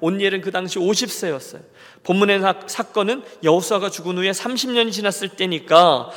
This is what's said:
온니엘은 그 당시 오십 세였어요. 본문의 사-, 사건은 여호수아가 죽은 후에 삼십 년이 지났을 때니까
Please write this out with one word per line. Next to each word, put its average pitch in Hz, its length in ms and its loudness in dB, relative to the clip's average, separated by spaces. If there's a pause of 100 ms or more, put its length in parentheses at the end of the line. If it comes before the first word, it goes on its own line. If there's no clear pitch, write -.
온니엘은 196 400 0
그 190 100 -6
당시 185 300 -4
오십 208 300 0
세였어요. - 520 -8 (400)
본문의 196 380 2
사-, 190 260 0
사건은 220 560 -4 (220)
여호수아가 185 440 2
죽은 180 300 -6
후에 190 140 0
삼십 247 400 -4
년이 233 180 0
지났을 196 400 -4
때니까 165 880 4